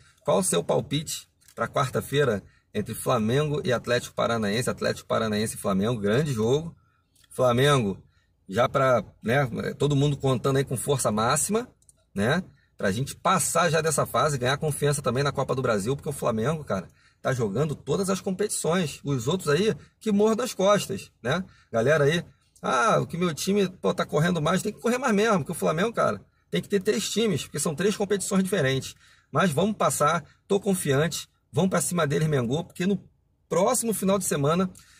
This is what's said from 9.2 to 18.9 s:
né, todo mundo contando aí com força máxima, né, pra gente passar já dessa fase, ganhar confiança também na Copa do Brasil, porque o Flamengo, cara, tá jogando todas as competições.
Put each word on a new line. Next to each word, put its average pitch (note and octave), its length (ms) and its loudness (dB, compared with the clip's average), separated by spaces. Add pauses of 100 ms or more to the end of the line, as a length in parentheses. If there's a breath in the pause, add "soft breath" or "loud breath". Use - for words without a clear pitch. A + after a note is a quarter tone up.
né, C3+ 260 0 (300)
todo C#3+ 160 2
mundo C#3 220 2
contando C3+ 400 0
aí C#3 80 2
com C3+ 120 -4
força B2+ 360 0
máxima, D3+ 560 0 (440)
né, C3 300 0 (340 soft breath)
pra G2+ 140 -2
gente A#2 240 -4
passar F3 560 2
já D#3+ 100 2
dessa D3+ 240 0
fase, C3+ 340 0
ganhar B2+ 180 0
confiança D3 440 -2
também C3 220 -2
na C#3+ 80 0
Copa C3+ 240 -2
do C3 80 -2
Brasil, A#2 320 0
porque C#3+ 140 -8
o C#3+ 40 -2
Flamengo, C3+ 520 -2
cara, F#2+ 240 -4 (340 soft breath)
tá B2+ 100 0
jogando A#2+ 440 -2
todas F3+ 340 -2
as F#3+ 100 -2
competições. F#3 840 -2